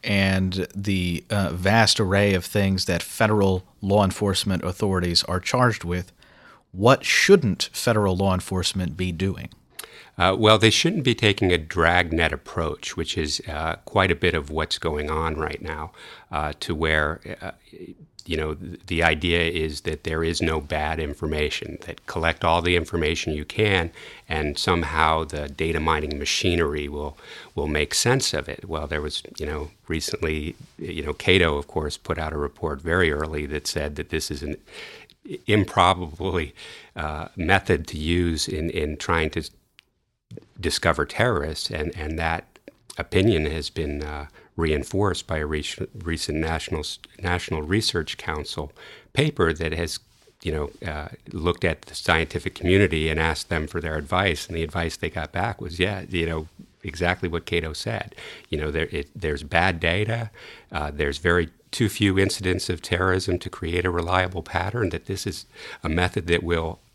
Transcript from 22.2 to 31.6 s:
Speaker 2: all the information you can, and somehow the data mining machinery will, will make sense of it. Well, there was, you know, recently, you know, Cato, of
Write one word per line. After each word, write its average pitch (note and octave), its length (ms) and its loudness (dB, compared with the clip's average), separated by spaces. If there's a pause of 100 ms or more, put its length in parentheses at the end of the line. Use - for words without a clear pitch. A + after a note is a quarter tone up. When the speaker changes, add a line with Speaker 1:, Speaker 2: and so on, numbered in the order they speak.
Speaker 2:
all E2+ 180 4
the F2 140 2
information E2 560 0
you D2+ 140 -4
can, F#2+ 460 2 (360)
and D#2 300 -2
somehow D#2+ 680 2
the D2 240 -6
data D#2+ 320 -2
mining D2+ 400 0
machinery D2+ 680 0
will, D2 280 -8 (380)
will D2 120 -2
make D2+ 260 0
sense B2 400 2
of D2 160 -4
it. - 180 -12
Well, D2+ 200 -6
there D2+ 140 -4
was, D2+ 220 -6 (140)
you D2+ 80 -6
know, D2 260 -6 (160)
recently, D#2 680 -4 (200)
you E2 240 -8
know, D2 120 -4
Cato, E2+ 440 4
of D2 100 -6